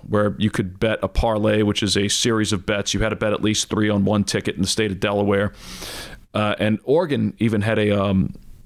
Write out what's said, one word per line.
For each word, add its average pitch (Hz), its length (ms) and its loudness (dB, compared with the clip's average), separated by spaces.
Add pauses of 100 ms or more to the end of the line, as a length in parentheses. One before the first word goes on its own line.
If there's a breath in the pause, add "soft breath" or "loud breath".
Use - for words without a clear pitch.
where 104 300 2
you 101 140 2
could 92 280 -4
bet 110 220 0
a 95 60 -2
parlay, 107 560 2
which 104 180 0
is 101 140 0
a 101 140 0
series 110 420 0
of 92 140 -4
bets. 101 280 -2
You 98 60 -2
had 110 100 0
to 107 60 -2
bet 104 180 -2
at - 80 -4
least 107 280 0
three 107 200 0
on 101 140 2
one 101 220 2
ticket - 300 -4
in - 60 -6
the 98 60 0
state 107 240 0
of 92 80 -6
Delaware. 101 540 0 (800 loud breath)
Uh, 107 240 0
and 107 240 2
Oregon 139 560 0
even 110 220 2
had 107 180 0
a, 104 120 2
um, 98 440 2 (300)